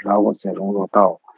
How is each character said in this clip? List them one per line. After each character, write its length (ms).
然 100
后 180
再 200
融 180
入 160
到， 320